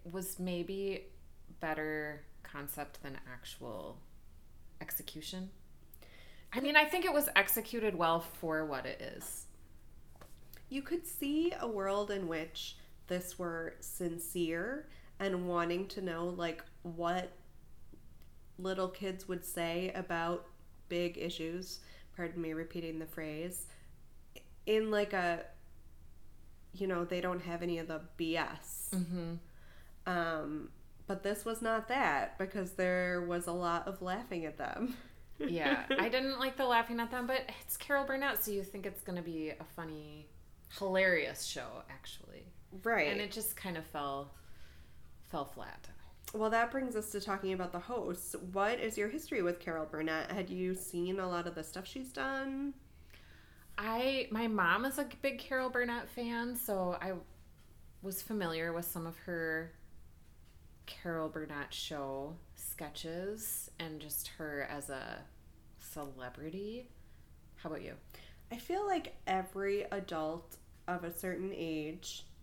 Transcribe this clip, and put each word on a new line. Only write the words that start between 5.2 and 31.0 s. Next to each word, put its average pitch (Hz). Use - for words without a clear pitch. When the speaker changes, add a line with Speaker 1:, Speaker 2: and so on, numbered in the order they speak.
Speaker 1:
I 247
mean, 294
I 302
think 339
it 370
was 285
executed 226
well 165
for 156
what 131
it -
is. -
Speaker 2:
You 269
could 339
see 302
a 240
world 202
in 196
which 160
this 180
were 165
sincere 175
and 185
wanting 175
to -
know, 170
like, 170
what 170
little 185
kids 185
would 175
say 170
about 170
big 175
issues, 175
pardon 170
me 160
repeating 165
the 160
phrase, 160
in, 220
like, 208
a 175
you 190
know, 175
they 175
don't 180
have 170
any 170
of 165
the 160
B 165
S. -
Speaker 1:
Mm-hmm. 170
Speaker 2:
Um, 160